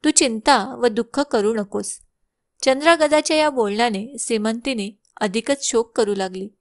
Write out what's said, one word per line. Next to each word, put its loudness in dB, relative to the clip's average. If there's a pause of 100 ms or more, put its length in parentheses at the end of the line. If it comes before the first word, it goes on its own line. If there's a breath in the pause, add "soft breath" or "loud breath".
तू 4
चिंता 2
व 0
दुःख -2
करू 0
नकोस." -6 (640)
चंद्रगदाच्या 2
या 2
बोलण्याने -2
सीमंतिनी -4 (300)
अधिकच -2
शोक 0
करू 2
लागली. -6 (120)